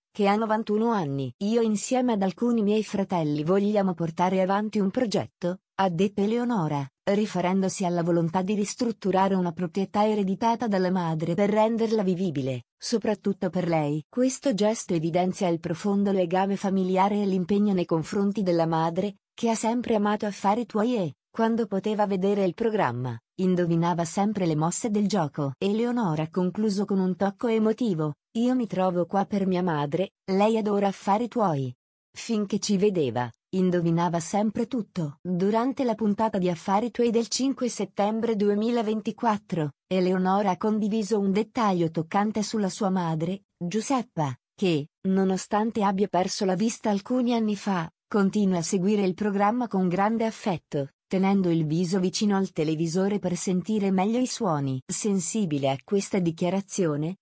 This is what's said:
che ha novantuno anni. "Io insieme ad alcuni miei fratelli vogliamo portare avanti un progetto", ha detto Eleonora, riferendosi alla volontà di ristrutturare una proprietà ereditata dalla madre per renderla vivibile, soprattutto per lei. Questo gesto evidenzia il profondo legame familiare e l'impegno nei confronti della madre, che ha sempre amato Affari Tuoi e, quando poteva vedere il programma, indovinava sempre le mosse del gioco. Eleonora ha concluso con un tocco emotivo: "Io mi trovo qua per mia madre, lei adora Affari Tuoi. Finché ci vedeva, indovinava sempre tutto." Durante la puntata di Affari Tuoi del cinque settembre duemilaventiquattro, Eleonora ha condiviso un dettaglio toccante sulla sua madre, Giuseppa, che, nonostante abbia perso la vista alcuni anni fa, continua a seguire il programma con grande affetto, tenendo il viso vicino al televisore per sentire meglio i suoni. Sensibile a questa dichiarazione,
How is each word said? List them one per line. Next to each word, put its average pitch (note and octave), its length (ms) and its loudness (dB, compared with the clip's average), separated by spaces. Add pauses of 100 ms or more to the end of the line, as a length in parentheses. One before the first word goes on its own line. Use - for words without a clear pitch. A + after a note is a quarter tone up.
(120)
che G3+ 160 0
ha G3+ 80 4
novantuno A3 560 0
anni. C#3 460 -2
"Io A3 240 0
insieme A#3+ 520 0
ad G#3 80 0
alcuni A3+ 400 0
miei G#3 220 2
fratelli D#3+ 600 -2
vogliamo G3 500 2
portare F3 480 0
avanti G3+ 360 0
un G3 140 0
progetto", F#3 680 -2 (160)
ha G3 140 2
detto G3 320 0
Eleonora, G3+ 640 0 (180)
riferendosi F#3+ 840 0
alla F3 180 0
volontà E3+ 400 0
di F#3+ 100 -2
ristrutturare G3 800 0
una F3+ 180 0
proprietà F#3+ 540 -2
ereditata A3 640 0
dalla F#3 240 0
madre E3 420 -2
per G3+ 160 2
renderla A3 540 2
vivibile, C#3+ 640 -2 (120)
soprattutto G3+ 720 -2
per F3 180 -2
lei. D3+ 400 0
Questo B3+ 460 0
gesto G#3 400 0
evidenzia F3 540 0
il E3+ 120 0
profondo G3 520 0
legame F#3+ 440 0
familiare F#3+ 640 0
e G3+ 40 0
l'impegno G3 480 2
nei F3+ 120 2
confronti G3+ 580 -2
della E3+ 240 2
madre, E3+ 480 0 (180)
che A#3 160 -2
ha A3 60 2
sempre A3+ 400 0
amato G#3 320 0
Affari G#3 400 0
Tuoi A3+ 300 0
e, E3 180 -2 (160)
quando A3+ 340 0
poteva G#3 400 -2
vedere G3 400 0
il F3 80 0
programma, C3 640 -2 (220)
indovinava F3 680 2
sempre G3+ 400 -2
le D#3+ 100 2
mosse E3+ 360 0
del G#3 160 2
gioco. D3+ 500 -2
Eleonora G#3+ 680 0
ha D#3 60 -6
concluso G3 560 0
con G3 140 0
un F#3 160 0
tocco G3 320 -2
emotivo: G#3+ 680 0 (240)
"Io B3 180 2
mi B3 120 0
trovo F3+ 400 0
qua G3 180 0
per G3 220 -2
mia F3+ 160 0
madre, E3 480 -2 (200)
lei G#3 260 4
adora G3+ 300 0
Affari G#3 400 0
Tuoi. D3+ 460 -2 (400)
Finché G#3 460 -2
ci G#3 160 0
vedeva, C#3+ 560 0 (240)
indovinava E3+ 640 2
sempre G#3+ 480 -2
tutto." F3 540 -6
Durante G#3+ 640 0
la A3+ 100 0
puntata A3 420 0
di F3+ 120 0
Affari G3+ 420 0
Tuoi A#3+ 180 2
del A3+ 200 0
cinque B3+ 400 -2
settembre A3 640 -2
duemilaventiquattro, G#3 1300 0 (180)
Eleonora F#3 640 2
ha F3+ 60 0
condiviso G#3+ 600 0
un G3+ 140 2
dettaglio G3 580 0
toccante G3+ 540 -2
sulla G#3 260 -2
sua F#3+ 200 -2
madre, E3+ 540 -2 (140)
Giuseppa, F3 800 -2 (180)
che, D#3+ 340 0 (200)
nonostante G3 760 0
abbia G3 240 2
perso F#3 360 0
la F#3 120 2
vista A3 340 -2
alcuni A#3+ 440 0
anni A3 220 0
fa, F#3+ 340 -4 (200)
continua G3 480 2
a E3+ 60 -2
seguire G3+ 400 0
il F#3 100 0
programma G#3 560 0
con F#3+ 180 0
grande G#3 380 0
affetto, D#3+ 640 -4 (180)
tenendo F#3+ 420 2
il E3 160 2
viso E3+ 360 0
vicino G3 340 0
al G3 160 0
televisore E3+ 680 0
per F3+ 180 -2
sentire G3 520 0
meglio F#3+ 300 2
i B3+ 80 0
suoni. C#3+ 580 -2
Sensibile F3+ 840 0
a C3+ 120 0
questa G3+ 380 -2
dichiarazione, F3 1040 -2